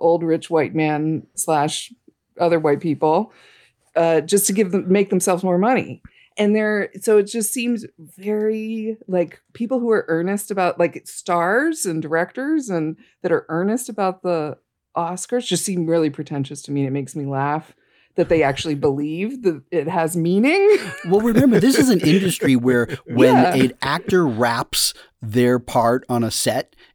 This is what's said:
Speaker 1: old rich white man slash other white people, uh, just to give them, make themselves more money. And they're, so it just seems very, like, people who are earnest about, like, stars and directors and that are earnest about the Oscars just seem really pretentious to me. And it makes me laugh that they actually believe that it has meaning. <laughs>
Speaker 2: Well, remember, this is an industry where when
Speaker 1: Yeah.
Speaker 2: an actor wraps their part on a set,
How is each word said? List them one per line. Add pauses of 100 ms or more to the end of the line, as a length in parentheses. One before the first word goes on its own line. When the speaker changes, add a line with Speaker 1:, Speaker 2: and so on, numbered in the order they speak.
Speaker 1:
old
rich
white
man
slash (480)
other
white
people, (640)
uh,
just
to
give
them,
make
themselves
more
money. (360)
And
they're, (100)
so
it
just
seems (140)
very, (100)
like, (100)
people
who
are
earnest
about,
like,
stars
and
directors
and (240)
that
are
earnest
about
the (400)
Oscars
just
seem
really
pretentious
to
me.
And
it
makes
me
laugh (400)
that
they
actually
believe
that
it
has
meaning.
<laughs> (180)
Speaker 2:
Well,
remember,
this
is
an
industry
where (200)
when
Speaker 1:
Yeah.
Speaker 2:
an (100)
actor
wraps (260)
their
part
on
a
set, (180)